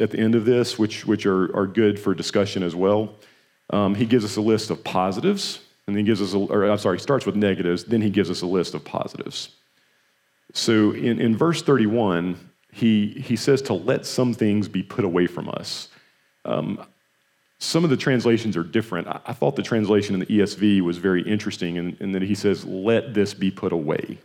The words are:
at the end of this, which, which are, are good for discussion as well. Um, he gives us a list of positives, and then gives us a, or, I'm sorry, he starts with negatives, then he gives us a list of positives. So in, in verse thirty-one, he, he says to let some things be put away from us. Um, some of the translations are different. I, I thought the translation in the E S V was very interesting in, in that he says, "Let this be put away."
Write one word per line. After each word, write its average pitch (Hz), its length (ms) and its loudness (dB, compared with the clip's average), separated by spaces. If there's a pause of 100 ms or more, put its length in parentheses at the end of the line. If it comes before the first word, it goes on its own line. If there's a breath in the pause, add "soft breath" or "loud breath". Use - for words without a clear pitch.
at 113 100 2
the - 80 -4
end 113 160 2
of 110 100 2
this, 120 340 2
which, 107 280 -2
which 104 200 0
are, 95 300 2
are 98 100 0
good 104 320 2
for 95 160 0
discussion 98 480 -2
as 85 120 -2
well. 104 400 2 (560 soft breath)
Um, 101 240 2
he 113 120 0
gives 120 180 2
us 104 120 -6
a 107 40 -2
list 107 300 2
of 80 140 -6
positives, 110 760 -2 (260)
and 101 100 -4
then 104 80 0
gives 104 160 2
us 98 140 -2
a, 98 40 2
or, 101 260 0
I'm 104 140 2
sorry, 92 200 0
he - 40 -8
starts 135 220 -2
with 95 100 -2
negatives, 92 500 0
then 113 180 0
he 107 80 2
gives 95 200 2
us 87 120 -4
a 90 40 -4
list 87 280 0
of 78 100 -8
positives. - 640 -8 (1000)
So 110 400 2
in, 117 260 -2
in 113 180 2
verse 160 260 0
thirty-one, 104 880 0 (200)
he, 107 380 2
he - 280 -4
says 135 260 2
to - 100 -4
let 98 320 -2
some 123 300 0
things 104 340 0
be 92 140 -4
put - 220 -4
away 87 220 2
from - 220 -6
us. - 400 -10 (560 soft breath)
Um, - 400 -4 (720)
some - 240 0
of 165 80 2
the - 60 4
translations 117 600 2
are 85 60 -2
different. 95 460 -4
I, - 180 -8
I - 60 -10
thought 139 240 0
the - 60 -2
translation 104 520 2
in 92 60 0
the - 120 -4
E 104 100 4
S 92 120 0
V 98 280 4
was 85 160 0
very 90 240 2
interesting 98 540 -4
in, 87 240 -6
in 98 120 -4
that 95 100 -2
he 98 120 0
says, 98 320 0
"Let 98 480 0
this 98 180 2
be 95 180 0
put 92 220 -4
away." 78 520 -4